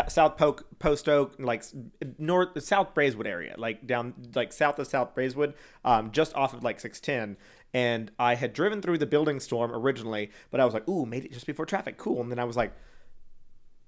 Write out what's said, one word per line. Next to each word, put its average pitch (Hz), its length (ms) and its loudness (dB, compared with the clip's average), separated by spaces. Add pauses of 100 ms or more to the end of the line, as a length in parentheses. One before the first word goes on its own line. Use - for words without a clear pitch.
South 156 300 4
Po-, 151 180 4 (220)
Post 151 300 2
Oak, 143 300 4
like, 120 220 -2
s-, - 140 -16 (440)
north, 180 440 0
South - 320 2
Braeswood 117 320 2
area, 87 320 -6
like, 113 280 -6
down, 120 280 0 (200)
like, 120 180 0
south 147 260 2
of 135 80 -4
South 127 280 -2
Braeswood, 131 380 0 (320)
um, 113 260 4
just 143 240 2
off 131 200 0
of, 120 100 -8
like, 113 160 -2
six - 200 -12
ten. 110 360 -4 (380)
And 117 440 0
I 120 180 4
had 120 180 -4
driven 202 260 0
through 175 180 0
the 147 80 0
building 147 320 2
storm 117 320 -2
originally, 113 600 -2 (200)
but 123 100 2
I 131 40 8
was 113 80 4
like, 110 160 -4
"Ooh, 175 160 0
made 117 220 -6
it - 60 -16
just 120 140 -14
before 151 200 -6
traffic. - 320 -6
Cool." - 240 -2
And 120 80 -6
then 120 80 -4
I 120 60 0
was 117 120 -4
like, 113 160 0 (1160)